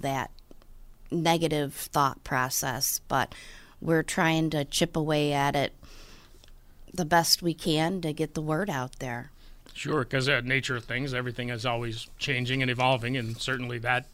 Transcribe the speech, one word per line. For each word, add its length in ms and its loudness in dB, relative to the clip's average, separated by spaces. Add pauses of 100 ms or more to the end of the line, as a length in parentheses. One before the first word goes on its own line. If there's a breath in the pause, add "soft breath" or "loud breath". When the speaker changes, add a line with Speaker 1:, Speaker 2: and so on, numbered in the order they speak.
Speaker 1:
that 280 0 (800)
negative 640 2
thought 500 0
process, 840 0
but 260 0 (480 loud breath)
we're 220 2
trying 480 2
to 120 0
chip 320 0
away 380 2
at 220 2
it 180 0 (1200 loud breath)
the 100 0
best 380 4
we 140 2
can 460 2
to 120 -2
get 220 -2
the 80 -2
word 260 0
out 300 -4
there. 320 -8 (420 soft breath)
Speaker 2:
Sure, 320 -2
'cause 220 0
the 160 4
nature 320 0
of 100 -6
things, 300 -4
everything 340 -4
is 160 -4
always 420 -2 (120)
changing 420 0
and 80 2
evolving, 480 2
and 200 -4
certainly 420 -2
that 340 0